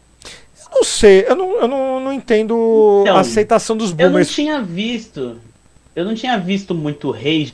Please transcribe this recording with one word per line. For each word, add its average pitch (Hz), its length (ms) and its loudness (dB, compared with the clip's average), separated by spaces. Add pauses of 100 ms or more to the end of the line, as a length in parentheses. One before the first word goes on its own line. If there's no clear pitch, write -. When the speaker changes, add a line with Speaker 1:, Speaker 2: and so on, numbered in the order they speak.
(720)
Speaker 1:
Eu 554 80 0
não 466 60 4
sei, 196 440 6
eu 254 80 2
não, 381 240 -2
eu 240 80 0
não, 262 320 -4
não 269 120 -6
entendo 220 880 2
Speaker 2:
Então, 196 140 4
Speaker 1:
a 190 40 4
aceitação 220 560 0
dos 220 140 -4
Speaker 2:
eu 160 60 -6
não 170 120 4
Speaker 1:
boomers. 180 260 2
Speaker 2:
tinha 294 260 -2
visto, 175 760 -8 (580)
eu 170 100 -4
não 226 120 -4
tinha 247 200 -4
visto 190 380 -4
muito 147 380 -6
rage 139 420 -4